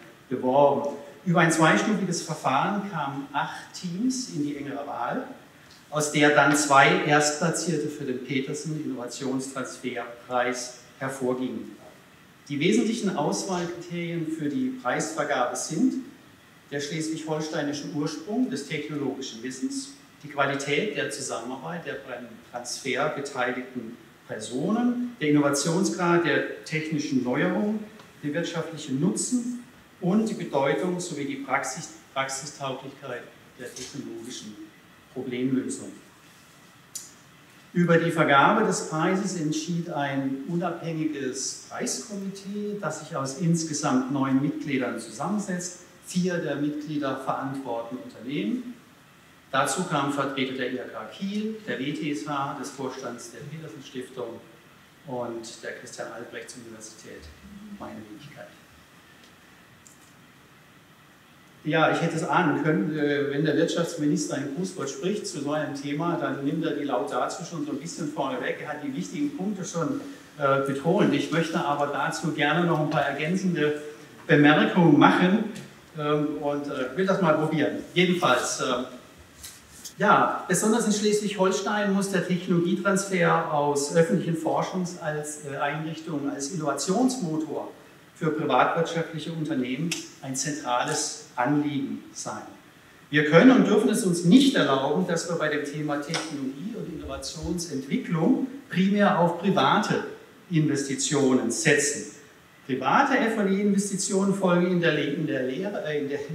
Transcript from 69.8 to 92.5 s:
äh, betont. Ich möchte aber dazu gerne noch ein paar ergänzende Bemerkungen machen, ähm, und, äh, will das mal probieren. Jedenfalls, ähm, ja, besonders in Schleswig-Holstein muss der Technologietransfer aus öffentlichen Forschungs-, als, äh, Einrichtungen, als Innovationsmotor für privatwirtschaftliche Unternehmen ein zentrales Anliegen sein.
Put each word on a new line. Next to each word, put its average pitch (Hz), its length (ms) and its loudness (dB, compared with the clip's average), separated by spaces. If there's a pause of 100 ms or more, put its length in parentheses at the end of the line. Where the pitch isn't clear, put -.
äh, 139 280 2
betont. 156 460 4
Ich 135 180 2
möchte 160 320 0
aber 143 260 0
dazu 147 440 -2
gerne 151 320 2
noch 160 160 4
ein 151 80 0
paar 143 160 2
ergänzende 151 800 0 (440)
Bemerkungen 151 720 8
machen, 185 460 6 (540)
ähm, 151 420 0
und, 143 280 -2
äh, 131 280 -4
will 190 80 2
das 190 160 2
mal 156 140 6
probieren. 151 460 0 (120)
Jedenfalls, 170 680 2
ähm, 127 260 -2 (1120)
ja, 139 500 4
besonders 214 380 2
in 208 80 2
Schleswig-Holstein 208 1000 2
muss 196 180 0
der 175 160 0
Technologietransfer 175 1300 2
aus 147 420 0
öffentlichen 165 440 2
Forschungs-, 165 640 -2
als, 151 420 -6
äh, 139 140 -8
Einrichtungen, 151 720 -4
als 139 220 -6
Innovationsmotor 156 1200 0 (440)
für 156 160 -2
privatwirtschaftliche 147 1000 0
Unternehmen 151 580 -2 (320)
ein 135 120 -6
zentrales 131 920 -2 (100)
Anliegen 139 640 0 (120)
sein. - 260 -10 (680)